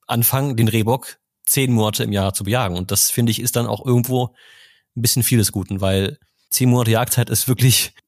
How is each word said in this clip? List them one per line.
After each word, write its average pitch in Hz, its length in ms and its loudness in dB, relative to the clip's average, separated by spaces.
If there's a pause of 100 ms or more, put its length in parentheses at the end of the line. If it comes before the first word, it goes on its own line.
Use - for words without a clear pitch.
anfangen, 127 520 -2
den 113 100 4
Rehbock 113 500 0 (280)
zehn 135 260 0
Monate 110 320 0
im 113 80 -4
Jahr 98 220 0
zu - 100 -6
bejagen. 101 340 -2
Und 92 140 -6
das, - 180 0
finde 117 220 0
ich, - 100 -2
ist 123 140 -4
dann 120 120 -2
auch 107 180 -6
irgendwo 123 500 0 (600)
ein 120 60 -6
bisschen 120 220 0
vieles 113 300 2
Guten, 95 260 -4
weil 95 380 -2 (320)
zehn 127 200 2
Monate 120 220 4
Jagdzeit 117 380 0
ist - 180 -2
wirklich 127 460 2 (140)